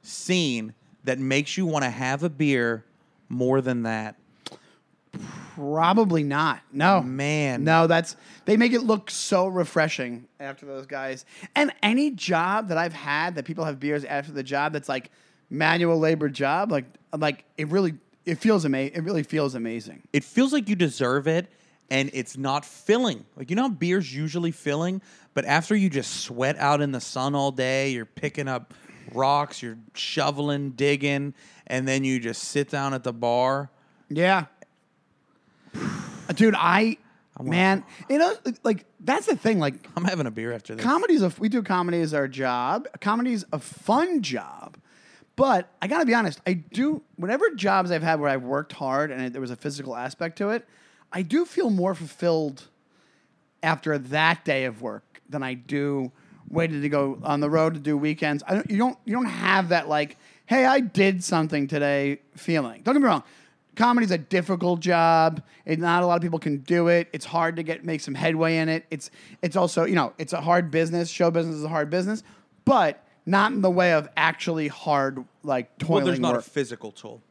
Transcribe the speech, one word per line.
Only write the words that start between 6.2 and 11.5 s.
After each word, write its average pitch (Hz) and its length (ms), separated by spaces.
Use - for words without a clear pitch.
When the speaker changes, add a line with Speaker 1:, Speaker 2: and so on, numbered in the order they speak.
Speaker 2:
not. 143 380
No. 170 300
Speaker 1:
Man. 139 640
Speaker 2:
No, 165 220
that's, 165 280
they 208 100
make 233 160
it 240 100
look 214 300
so 190 360
refreshing 151 760
after 139 260
those 135 200
guys. 135 400